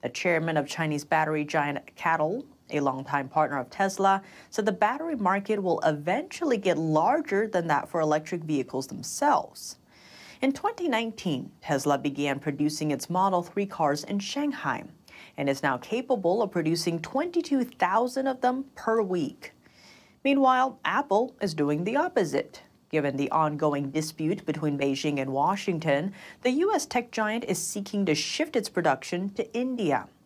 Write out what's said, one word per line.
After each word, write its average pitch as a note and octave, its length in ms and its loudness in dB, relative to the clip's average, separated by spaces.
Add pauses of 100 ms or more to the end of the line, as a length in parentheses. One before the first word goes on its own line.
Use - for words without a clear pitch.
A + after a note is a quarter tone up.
The - 60 -4
chairman E3 480 0
of C#3+ 100 0
Chinese D3+ 380 -2
battery D#3 400 2
giant D3 340 0 (160)
CATL, E3 500 0 (260)
a D3 100 0
longtime C3+ 480 -2
partner C#3+ 320 0
of - 100 -8
Tesla, G3 500 2 (300)
said G3+ 160 0
the G#3 60 2
battery C#4 420 0
market G3+ 480 0
will F3+ 200 2
eventually F#3 760 0
get F#3+ 200 2
larger G3 720 2
than F3 220 -2
that D3 200 2
for E3 120 -2
electric D#3 420 0
vehicles C3+ 460 -2
themselves. - 880 -2 (640)
In C4+ 120 2
twenty F#4+ 360 -2
nineteen, A3 640 -2 (100)
Tesla C#3 360 2
began C#3+ 420 -2
producing D3+ 500 -2
its C3+ 180 -4
Model F#3 360 2
three G3+ 220 -4
cars D3+ 360 0
in G3+ 160 -4
Shanghai B3+ 640 -4 (540)
and C#3+ 120 -2
is C3+ 140 0
now C3+ 140 2
capable G#3+ 680 0
of G3+ 80 -2
producing E3 480 0
twenty-two C#4+ 640 0
thousand B3 640 0
of B3+ 140 -2
them B3+ 240 2 (100)
per A3+ 280 0
week. F3+ 500 -2 (720)
Meanwhile, C4 600 4
Apple G#3+ 560 0
is E3+ 140 -2
doing D3+ 300 2
the A3 100 -2
opposite. C4+ 680 0 (280)
Given C#3+ 260 0
the C#3+ 140 0
ongoing D3+ 600 0
dispute D#3 540 -2
between D3 340 -2
Beijing C#3 400 0
and C3+ 140 -2
Washington, E3 800 0 (300)
the B3+ 80 2
U F4 240 2
S D#4 100 0
tech A#3+ 260 -4
giant A3 340 -2
is F#3+ 120 -2
seeking G3+ 480 -4
to D#3+ 100 2
shift - 400 -2
its A3 140 0
production F3 640 0
to - 240 -6
India. A#3 520 0 (200)